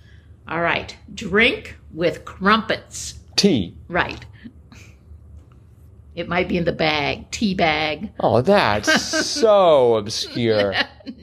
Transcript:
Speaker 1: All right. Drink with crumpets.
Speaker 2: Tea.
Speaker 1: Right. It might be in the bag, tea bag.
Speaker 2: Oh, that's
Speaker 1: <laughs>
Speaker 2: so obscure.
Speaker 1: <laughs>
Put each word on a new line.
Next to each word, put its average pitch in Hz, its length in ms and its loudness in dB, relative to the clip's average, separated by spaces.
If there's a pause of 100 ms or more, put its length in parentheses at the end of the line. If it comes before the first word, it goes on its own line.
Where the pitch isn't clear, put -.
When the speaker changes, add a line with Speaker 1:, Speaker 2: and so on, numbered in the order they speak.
(480)
Speaker 1:
All 160 140 -6
right. - 340 -4 (180)
Drink 226 640 -2 (180)
with 160 300 -2
crumpets. - 920 -4 (200)
Speaker 2:
Tea. 120 400 2 (140)
Speaker 1:
Right. - 360 -4 (1900)
It 170 140 -8
might 170 220 -2
be 180 80 0
in 165 80 0
the 165 80 0
bag, 151 580 -2
tea 202 220 -2
bag. 156 680 -2
Speaker 2:
Oh, 120 220 2
that's 165 600 2
Speaker 1:
<laughs> - 260 -4
Speaker 2:
so 180 680 4
obscure. 107 840 -2
Speaker 1:
<laughs> - 40 0 (400)